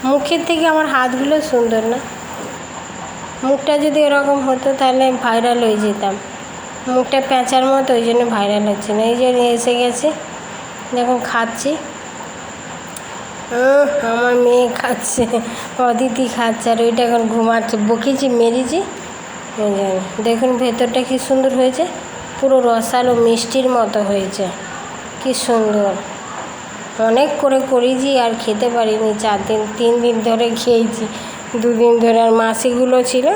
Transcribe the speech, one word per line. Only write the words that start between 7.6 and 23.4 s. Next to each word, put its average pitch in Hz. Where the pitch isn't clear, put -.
মতো, 269
ওই 233
জন্য 240
ভাইরাল 208
হচ্ছে 208
না। 220
এই 240
যে 254
এসে 240
গেছে, 247
দেখুন 247
খাচ্ছি। 233
উহ, 277
আমার 247
মেয়ে 247
খাচ্ছে, 247
অদিতি 240
খাচ্ছে, 226
আর 226
ওইটা 233
এখন 233
ঘুমাচ্ছে। 226
বকেছি, 262
মেরেছি। 247
এই 208
যে 196
দেখুন 233
ভেতরটা 247
কি 262
সুন্দর 262
হয়েছে, 262
পুরো 269
রসালো 233
মিষ্টির 233